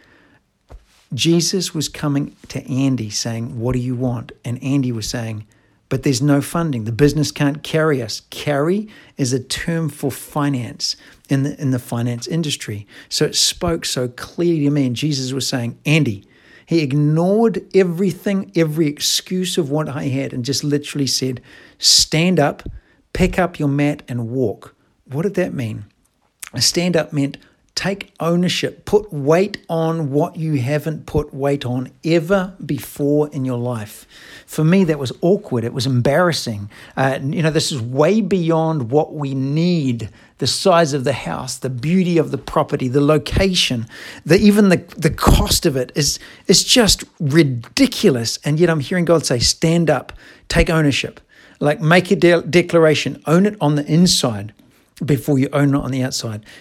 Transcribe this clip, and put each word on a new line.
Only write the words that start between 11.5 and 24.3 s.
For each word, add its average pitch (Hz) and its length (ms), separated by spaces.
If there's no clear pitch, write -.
in 139 120
the 127 80
finance 120 480
industry. 139 580
So - 180
it - 100
spoke - 500
so 123 240
clearly 170 560
to 143 40
me. 143 160
And 123 100
Jesus 131 360
was 131 160
saying, 120 380
"Andy," 139 400
he 165 140
ignored 170 920
everything, 190 800
every 160 320
excuse 185 680
of 147 140
what 151 180
I 135 140
had, 135 280
and 127 140
just 135 180
literally 147 440
said, 127 340
"Stand 165 600
up, 143 220
pick - 260
up 175 180
your 151 120
mat 143 380
and 120 220
walk." 120 460